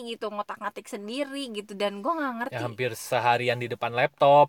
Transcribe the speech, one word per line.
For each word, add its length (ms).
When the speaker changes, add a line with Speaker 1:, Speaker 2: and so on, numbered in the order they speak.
Speaker 1:
gitu, 240
ngotak-ngatik 560
sendiri 640
gitu. 240
Dan 240
gue 100
nggak 300
ngerti. 160
Speaker 2:
Ya, 60
hampir 320
seharian 680
di 80
depan 240
laptop 580